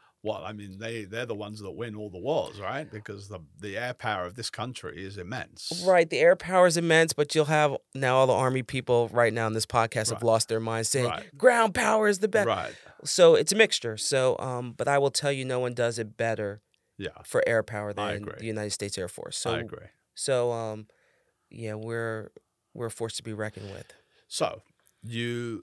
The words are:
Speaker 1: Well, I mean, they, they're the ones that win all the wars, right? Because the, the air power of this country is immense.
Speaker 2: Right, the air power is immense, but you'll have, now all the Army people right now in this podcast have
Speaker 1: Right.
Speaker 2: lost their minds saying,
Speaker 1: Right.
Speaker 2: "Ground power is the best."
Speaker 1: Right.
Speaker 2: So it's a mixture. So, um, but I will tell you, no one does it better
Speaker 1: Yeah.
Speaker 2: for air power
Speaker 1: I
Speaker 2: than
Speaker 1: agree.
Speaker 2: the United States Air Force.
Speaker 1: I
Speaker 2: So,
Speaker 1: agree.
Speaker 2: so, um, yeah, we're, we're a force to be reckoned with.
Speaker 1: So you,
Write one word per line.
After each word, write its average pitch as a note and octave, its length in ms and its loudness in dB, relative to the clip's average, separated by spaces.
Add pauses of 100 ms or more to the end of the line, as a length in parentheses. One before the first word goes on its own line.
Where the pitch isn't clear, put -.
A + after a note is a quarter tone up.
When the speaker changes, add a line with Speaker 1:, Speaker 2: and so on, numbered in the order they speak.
(240)
Speaker 1:
Well, G#2 200 -6
I G#2 80 -10
mean, G2+ 280 -14
they, A2+ 240 -8
they're A2+ 220 -8
the A#2 100 -8
ones G#2 240 -10
that G2 100 -10
win A2 240 -10
all G#2+ 160 -10
the F2+ 80 -14
wars, A2+ 400 -4
right? A#2+ 320 -8
Because G2+ 380 -14
the, G2+ 100 -12 (220)
the G2 180 -8
air B2 160 -6
power G#2 300 -4
of F2+ 100 -10
this A#2 160 -10
country G2 540 -10
is G2 120 -12
immense. A#2 720 -10
Speaker 2:
Right, F3+ 240 6
the D3+ 80 -2
air E3+ 160 8
power F3+ 320 6
is E3 100 4
immense, E3 360 4
but D3+ 240 -2
you'll D#3 80 6
have, D3+ 320 4 (180)
now C3 220 2
all C3 100 8
the B2+ 60 4
Army B2+ 320 2
people A#2+ 480 2
right A#2 200 4
now A2+ 140 0
in A2 60 0
this A2 120 -2
podcast A2+ 460 0
have A2+ 120 -6
Speaker 1:
Right. - 20 -
Speaker 2:
lost A2+ 240 4
their A2+ 100 -2
minds A2+ 300 -2
saying, C3 180 0
Speaker 1:
Right. - 320 -8
Speaker 2:
"Ground A#3 360 4
power A3 340 2
is G3+ 100 2
the G3 80 0
best." G3+ 220 2
Speaker 1:
Right. F2+ 260 -2 (300)
Speaker 2:
So E3+ 320 8
it's - 160 2
a - 40 0
mixture. A#2+ 400 2
So, B2+ 440 2
um, B2 320 -6
but B2 160 -4
I C#3+ 100 4
will C#3 140 4
tell D3 180 0
you, C3+ 140 -2
no B2+ 160 -2
one B2 120 -2
does A#2 280 0
it G#2+ 160 -10
better G#2+ 460 -2 (340)
Speaker 1:
Yeah. - 280 -10
Speaker 2:
for - 220 0
air A2+ 160 2
power G#2 340 -6
Speaker 1:
I G#2 180 -4
Speaker 2:
than - 20 -4
Speaker 1:
agree. G2+ 240 -10
Speaker 2:
the A2 60 -10
United G#2+ 260 -4
States G2+ 260 -6
Air F#2 100 -4
Force. - 280 -12 (100)
Speaker 1:
I A#2+ 40 0
Speaker 2:
So, E2 100 -2
Speaker 1:
agree. - 260 -12 (300)
Speaker 2:
so, B2 340 0
um, A2 380 -6 (600)
yeah, A2 260 -10
we're, A2+ 560 -6 (440)
we're A#2+ 120 -6
a A2 40 -6
force A2+ 280 -6
to - 40 -8
be A#2 100 -10
reckoned G#2 380 -8
with. - 160 -14 (400)
Speaker 1:
So - 360 -6 (420)
you, A#2 580 -6